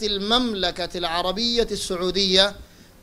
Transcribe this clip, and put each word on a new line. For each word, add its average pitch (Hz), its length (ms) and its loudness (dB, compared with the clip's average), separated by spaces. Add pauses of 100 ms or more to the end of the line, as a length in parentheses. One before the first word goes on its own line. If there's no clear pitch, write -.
المملكة 202 920 -2
العربية 185 760 0
السعودية 190 840 2 (480)